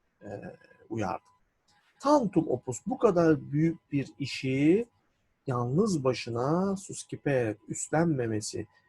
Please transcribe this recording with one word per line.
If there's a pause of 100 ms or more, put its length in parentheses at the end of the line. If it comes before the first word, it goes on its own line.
(220)
e, (640)
uyardı. (760)
Tantum
opus, (100)
bu
kadar
büyük
bir
işi (600)
yalnız
başına
susciperet, (100)
üstlenmemesi, (220)